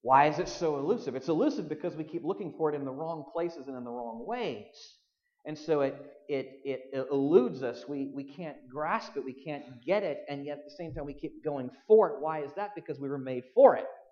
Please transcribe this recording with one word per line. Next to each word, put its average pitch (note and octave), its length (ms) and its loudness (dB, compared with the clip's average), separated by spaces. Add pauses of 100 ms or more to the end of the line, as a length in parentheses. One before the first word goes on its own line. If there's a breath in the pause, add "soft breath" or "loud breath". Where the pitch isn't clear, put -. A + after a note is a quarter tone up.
Why C3+ 260 8
is D3+ 100 0
it F3 80 -2
so D#3 300 -2
elusive? F3 400 -2
It's E3 100 -6
elusive F#3 420 2
because D3+ 280 -6
we D#3 80 -8
keep D#3 180 -8
looking F3 340 -6
for D#3 160 0
it D3 40 -4
in C#3 80 -6
the C3 80 -6
wrong D#3 320 -8 (100)
places E3 320 -6
and C3+ 100 -10
in B2 60 -10
the A#2+ 80 -10
wrong A#2+ 340 -8
ways. F3 680 -8 (500)
And D3+ 140 -8
so D3+ 220 2
it, C#3 140 0 (340)
it, - 360 -4
it C3 460 -6
eludes C#3+ 540 4
us. A#2 240 -4
We, C#3 260 -6
we C#3 80 -6
can't C#3+ 340 -12 (120)
grasp D#3 480 -4
it. C3+ 80 -6
We C3 80 -8
can't C#3+ 320 -10 (200)
get G3 200 0
it. D3 240 -4
And C#3+ 180 -6
yet D3 120 -6
at C#3+ 60 -16
the - 120 -18
same E3 180 -10
time, D3 120 -6
we C#3+ 60 -10
keep - 320 -12
going C3+ 260 -2 (180)
for G#3+ 220 10
it. D3 100 -6
Why D#3 240 -2
is C3+ 100 -10
that? G3+ 220 -6
Because D3 240 -10
we C#3 80 -6
were C#3 100 -4
made B2+ 240 -4 (100)
for B3 220 12
it. A2 120 -4 (260)